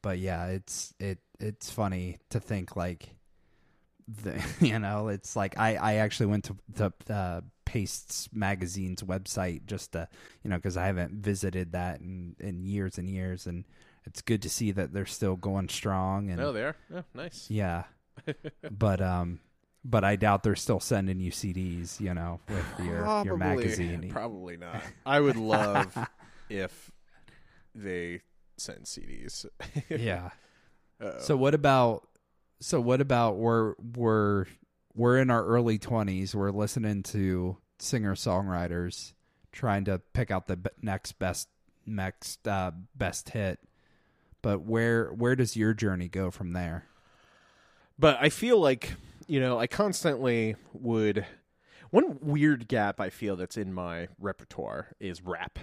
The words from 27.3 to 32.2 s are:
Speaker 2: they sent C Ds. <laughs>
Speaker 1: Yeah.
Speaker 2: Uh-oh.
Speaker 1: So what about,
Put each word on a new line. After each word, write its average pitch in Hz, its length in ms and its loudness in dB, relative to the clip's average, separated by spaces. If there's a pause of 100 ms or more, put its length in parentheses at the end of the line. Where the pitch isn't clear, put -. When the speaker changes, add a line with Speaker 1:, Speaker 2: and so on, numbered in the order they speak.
Speaker 2:
they 90 500 -8 (340)
sent - 320 -12
C - 180 -12
Ds. - 400 -10 (240)
<laughs> - 200 -6
Speaker 1:
Yeah. 98 400 -2 (720)
Speaker 2:
Uh-oh. 92 200 -8
Speaker 1:
So 143 160 2
what 135 180 6
about, 131 540 6 (500)